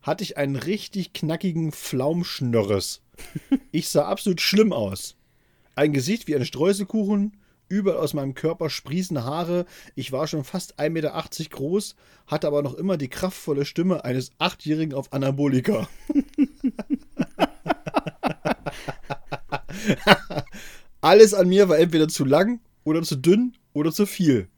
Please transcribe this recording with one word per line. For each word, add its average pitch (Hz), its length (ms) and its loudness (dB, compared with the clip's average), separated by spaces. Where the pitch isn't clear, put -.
hatte 160 240 -4
ich - 140 -10
einen 139 180 -2
richtig 185 560 -6
knackigen 160 600 -2
Pflaumschnörres. 123 1300 -2
Ich - 200 -4
sah 151 180 2
absolut - 320 -2
schlimm 208 320 4
aus. 98 440 -6
Ein 151 180 2
Gesicht 143 360 -2
wie 151 80 -2
ein 123 100 0
Streuselkuchen, 202 880 0
überall 190 300 0
aus 160 160 -2
meinem 139 200 -4
Körper 160 360 -4
sprießen 156 540 -6
Haare, 175 420 -4
ich 127 160 -10
war 143 140 -2
schon 147 180 -6
fast - 340 -10
ein 156 160 -2
Meter 151 220 -4
achtzig - 340 -10
groß, 170 460 -4
hatte 151 200 -4
aber 147 160 0
noch 135 120 -4
immer 180 220 -2
die 143 120 -6
kraftvolle 151 580 -4
Stimme 175 380 0
eines 127 340 -4
Achtjährigen 156 580 -2
auf 135 160 -8
Anabolika. 139 800 0
<laughs> - 60 -18
Alles 208 340 10
an 185 140 4
mir 190 200 6
war 156 100 4
entweder 165 300 4
zu 147 160 -2
lang 190 360 2
oder 160 180 2
zu 156 140 -4
dünn 208 380 2
oder 151 200 0
zu 208 140 2
viel. 135 520 0